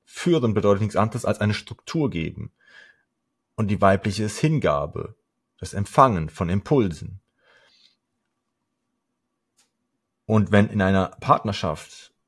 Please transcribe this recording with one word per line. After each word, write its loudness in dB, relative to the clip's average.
Führen 0
bedeutet 2
nichts -2
anderes -2
als -2
eine 2
Struktur -6
geben. -8
Und -2
die -2
weibliche 2
ist -6
Hingabe, -2
das -10
Empfangen 2
von -6
Impulsen. -2
Und 2
wenn 6
in -2
einer 2
Partnerschaft, -4